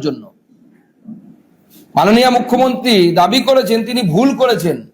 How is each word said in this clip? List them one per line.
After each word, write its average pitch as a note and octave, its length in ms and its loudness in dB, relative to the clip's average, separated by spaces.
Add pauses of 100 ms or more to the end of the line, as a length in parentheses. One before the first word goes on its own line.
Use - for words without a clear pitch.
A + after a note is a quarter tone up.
জন্য। C3+ 180 -6 (1700)
মাননীয় A3+ 400 2
মুখ্যমন্ত্রী A#3+ 580 0 (260)
দাবি G3+ 280 2
করেছেন A3+ 300 2 (100)
তিনি B3 120 -4 (140)
ভুল B3 140 4 (120)
করেছেন। F3 360 0 (180)